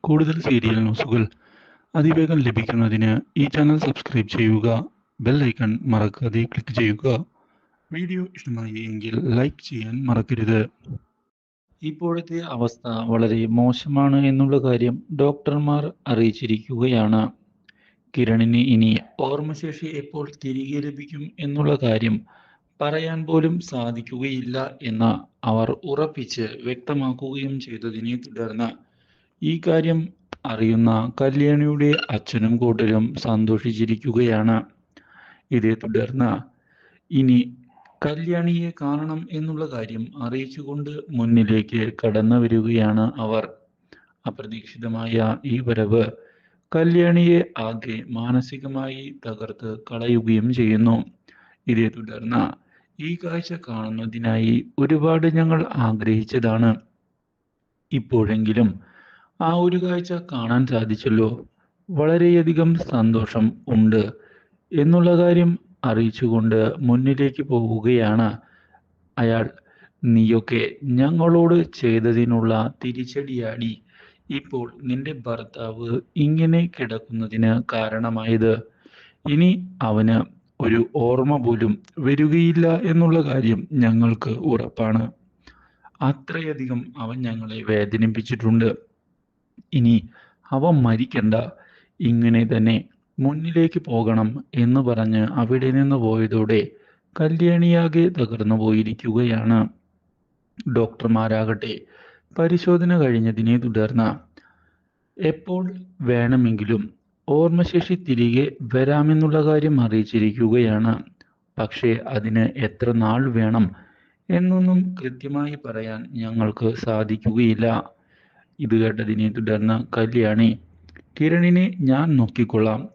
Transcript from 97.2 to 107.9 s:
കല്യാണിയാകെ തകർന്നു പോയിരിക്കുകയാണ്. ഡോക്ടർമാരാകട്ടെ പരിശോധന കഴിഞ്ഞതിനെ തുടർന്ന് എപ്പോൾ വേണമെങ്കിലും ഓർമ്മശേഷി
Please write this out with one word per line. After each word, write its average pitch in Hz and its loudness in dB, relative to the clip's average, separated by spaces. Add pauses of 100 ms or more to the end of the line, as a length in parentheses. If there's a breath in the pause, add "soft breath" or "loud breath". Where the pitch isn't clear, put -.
കല്യാണിയാകെ 170 4
തകർന്നു 110 -2
പോയിരിക്കുകയാണ്. 110 0 (1080)
ഡോക്ടർമാരാകട്ടെ 110 -2 (580 soft breath)
പരിശോധന 175 2
കഴിഞ്ഞതിനെ 117 2
തുടർന്ന് 113 -2 (840 soft breath)
എപ്പോൾ 180 -4 (280)
വേണമെങ്കിലും 120 0 (260)
ഓർമ്മശേഷി 170 2